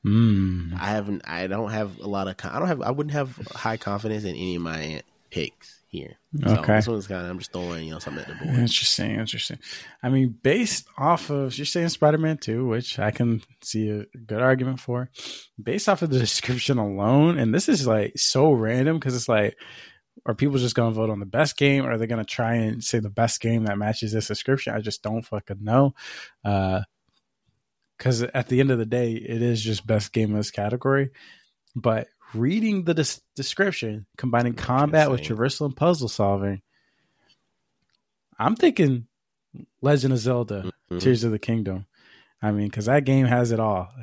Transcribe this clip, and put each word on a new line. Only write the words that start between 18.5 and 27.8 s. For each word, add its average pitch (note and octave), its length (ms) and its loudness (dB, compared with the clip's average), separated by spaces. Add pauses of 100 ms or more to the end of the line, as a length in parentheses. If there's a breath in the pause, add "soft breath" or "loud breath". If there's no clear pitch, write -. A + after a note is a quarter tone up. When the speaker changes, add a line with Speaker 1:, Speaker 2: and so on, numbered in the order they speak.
Speaker 1:
random B2+ 480 2
'cause B2+ 160 -4
it's A#2 120 -4
like, G#2 280 2 (680 loud breath)
are A2 80 -2
people C#3 240 2
just B2 180 0
gonna A#2 160 2
vote A2 180 0
on G2+ 100 -4
the G2+ 60 -8
best C3+ 300 0
game? C#3 280 4
Or B2 80 -2
are A2+ 60 -2
they A2+ 80 0
gonna A2+ 180 -2
try A#2 300 -2
and A2+ 300 0
say - 160 0
the G#2 100 -6
best A#2 300 0
game A2+ 240 0
that G2+ 140 -2
matches G#2+ 340 -2
this A2 160 -2
description? A#2 460 -2
I A2 60 -4
just G#2 220 -8
don't A2+ 200 -4
fucking G2+ 400 -8
know. C3 320 4 (500 loud breath)
Uh, F#2+ 380 0 (1160)